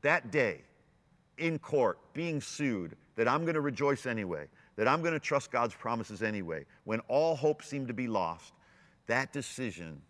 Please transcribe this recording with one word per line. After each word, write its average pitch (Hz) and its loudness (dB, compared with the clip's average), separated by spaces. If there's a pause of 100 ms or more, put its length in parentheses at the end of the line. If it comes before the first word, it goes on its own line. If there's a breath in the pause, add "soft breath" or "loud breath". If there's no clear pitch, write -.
that 147 2
day 110 2 (760)
in 165 0
court, 127 2 (140)
being 160 -2
sued, 101 -2 (200)
that 113 4
I'm 151 2
gonna 165 0
rejoice 139 0
anyway, 92 -4 (280 soft breath)
that 110 4
I'm 156 4
gonna 165 0
trust - 0
God's 120 0
promises 113 -4
anyway, 90 -4 (180 soft breath)
when 110 -2
all 156 4
hope 151 2
seemed 139 -6
to 120 -4
be 123 -4
lost, 90 -2 (540 soft breath)
that 127 2
decision 87 -8